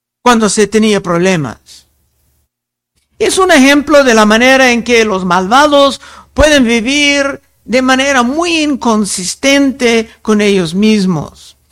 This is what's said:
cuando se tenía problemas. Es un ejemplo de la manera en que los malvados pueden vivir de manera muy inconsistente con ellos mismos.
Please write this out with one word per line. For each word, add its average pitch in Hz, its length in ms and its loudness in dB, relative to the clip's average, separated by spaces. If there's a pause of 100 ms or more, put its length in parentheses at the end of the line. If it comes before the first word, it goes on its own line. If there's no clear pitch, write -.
(240)
cuando 226 240 2
se 202 200 0
tenía 214 360 0
problemas. 170 840 -4 (1300)
Es 403 180 -2
un 370 140 0
ejemplo 285 540 4
de 240 80 2
la 220 120 2
manera 247 460 2
en 233 120 -2
que 233 200 0
los 190 220 -4
malvados 269 760 0 (340)
pueden 285 300 2
vivir 277 800 -2 (240)
de 240 160 -2
manera 262 420 0
muy 320 380 -2
inconsistente 240 1500 -2 (120)
con 214 180 0
ellos 190 340 -2
mismos. 196 840 -2 (140)